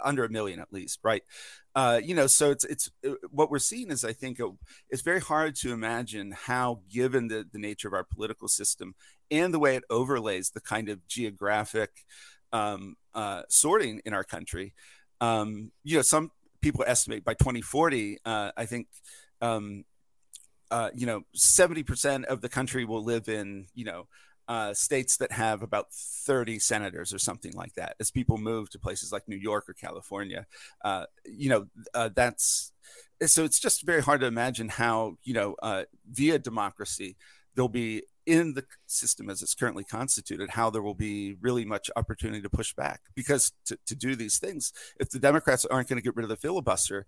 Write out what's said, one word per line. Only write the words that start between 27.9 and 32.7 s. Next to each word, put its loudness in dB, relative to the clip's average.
as 2
people -2
move -6
to -18
places -8
like -8
New -10
York -4
or -16
California. -10
Uh, -2
you -4
know, 2
uh, 2
that's, 2